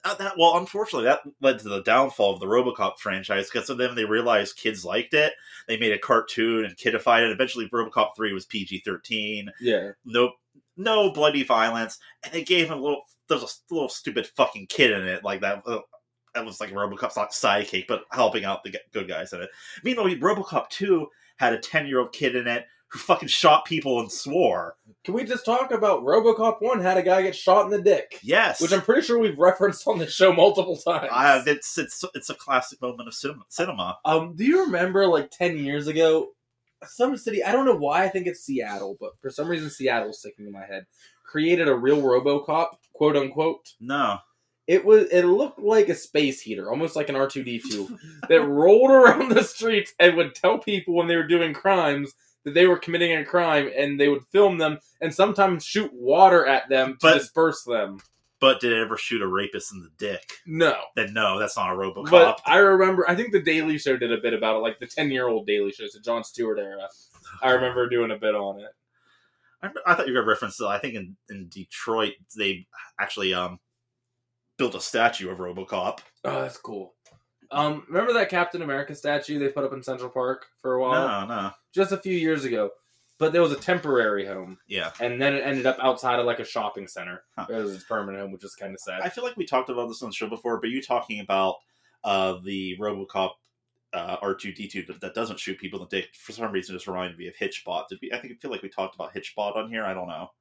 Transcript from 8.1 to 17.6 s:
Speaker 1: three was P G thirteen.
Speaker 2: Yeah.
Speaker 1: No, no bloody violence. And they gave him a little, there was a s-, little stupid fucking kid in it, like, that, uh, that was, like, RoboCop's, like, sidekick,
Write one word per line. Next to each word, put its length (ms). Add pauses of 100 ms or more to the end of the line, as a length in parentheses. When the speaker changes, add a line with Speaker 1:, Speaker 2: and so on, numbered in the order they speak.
Speaker 1:
three 160
was 140
P 180
G 220
thirteen. 760
Speaker 2:
Yeah. 320 (140)
Speaker 1:
No, 280 (440)
no 340
bloody 320
violence. 540 (260)
And 80
they 120
gave 240
him 100
a 40
little, 200 (260)
there 80
was 80
a 40
s-, 240
little 180
stupid 380
fucking 400
kid 240
in 160
it, 160
like, 180
that, 240
uh, 140 (560)
that 100
was, 160
like, 100
RoboCop's, 460
like, 140
sidekick, 560